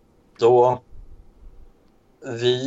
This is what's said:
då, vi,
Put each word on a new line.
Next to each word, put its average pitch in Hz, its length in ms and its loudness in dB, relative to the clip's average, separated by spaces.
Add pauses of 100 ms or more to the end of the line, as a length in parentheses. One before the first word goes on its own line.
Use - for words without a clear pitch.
(400)
då, 123 400 2 (1400)
vi, 123 340 -2 (120)